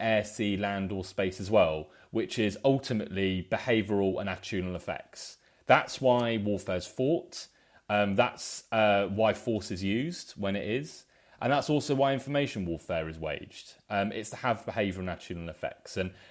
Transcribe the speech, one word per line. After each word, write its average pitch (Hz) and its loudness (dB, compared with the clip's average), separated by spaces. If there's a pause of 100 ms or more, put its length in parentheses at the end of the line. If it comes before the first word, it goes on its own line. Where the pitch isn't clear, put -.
air, 110 2
sea, 104 -2
land 98 -2
or 95 -4
space 95 -4
as 95 -6
well, 82 4 (220)
which - -2
is 104 2
ultimately 98 2
behavioural 101 2
and 98 -4
attitudinal 90 -4
effects. - -10 (300)
That's - 4
why 120 4
warfare's 95 -2
fought. - -2 (420)
Um, 101 2
that's, - 0
uh, 104 6
why 101 2
force 110 -4
is 95 -4
used 131 -2
when 98 -2
it 82 -4
is. 135 -6 (340)
And 123 0
that's 143 2
also 151 2
why 135 4
information 135 -2
warfare 82 -4
is 80 -12
waged. - -10 (160)
Um, 104 0
it's - -8
to - -12
have 120 0
behavioural 98 -2
and 92 -4
attitudinal 85 -8
effects. - -8
And, 92 -4 (180)